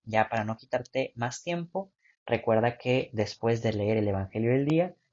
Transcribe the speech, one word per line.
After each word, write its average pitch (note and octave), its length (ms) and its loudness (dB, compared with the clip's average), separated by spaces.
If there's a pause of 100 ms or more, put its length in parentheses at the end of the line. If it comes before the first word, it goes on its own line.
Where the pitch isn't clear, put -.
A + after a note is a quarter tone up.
ya A2 220 2
para A2 160 -2
no A2 140 -4
quitarte - 580 -4
más A#2+ 280 -6
tiempo, F3 480 -6 (340)
recuerda A#2 540 2
que B2+ 340 0
después A2+ 480 0
de A2+ 120 0
leer G#2+ 240 2
el G#2 100 2
Evangelio G#2 460 0
del C#3 120 2
día, E3 300 2 (180)